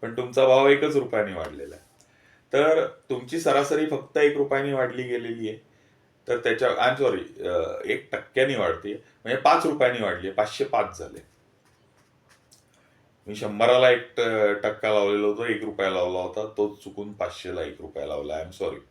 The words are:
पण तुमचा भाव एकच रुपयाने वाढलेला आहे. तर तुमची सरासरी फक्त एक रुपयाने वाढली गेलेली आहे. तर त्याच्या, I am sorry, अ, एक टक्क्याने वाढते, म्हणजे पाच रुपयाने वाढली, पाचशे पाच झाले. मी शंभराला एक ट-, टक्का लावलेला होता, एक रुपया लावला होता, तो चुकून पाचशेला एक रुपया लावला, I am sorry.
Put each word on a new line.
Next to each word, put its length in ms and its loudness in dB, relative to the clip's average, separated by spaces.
पण 160 -8
तुमचा 300 2
भाव 200 8
एकच 280 4
रुपयाने 380 0
वाढलेला 420 -10
आहे. 100 -20
तर 340 4
तुमची 520 -8
सरासरी 460 2
फक्त 320 -4
एक 200 6
रुपयाने 360 0
वाढली 300 -2
गेलेली 460 -6
आहे. 260 -16
तर 100 0
त्याच्या, 320 0
I 260 2
am 100 0
sorry, 420 -4
अ, 380 -2
एक 260 -6
टक्क्याने 440 0
वाढते, 380 -2
म्हणजे 420 -8
पाच 300 4
रुपयाने 380 0
वाढली, 280 -4
पाचशे 320 -2
पाच 360 -4
झाले. 260 -16
मी 80 -12
शंभराला 540 4
एक 280 0
ट-, 460 2
टक्का 260 -2
लावलेला 380 2
होता, 200 -2
एक 160 -2
रुपया 260 -2
लावला 300 -2
होता, 380 -8
तो 260 -2
चुकून 300 -14
पाचशेला 480 -8
एक 200 -10
रुपया 260 -10
लावला, 320 -8
I 20 -8
am 200 -14
sorry. 180 -6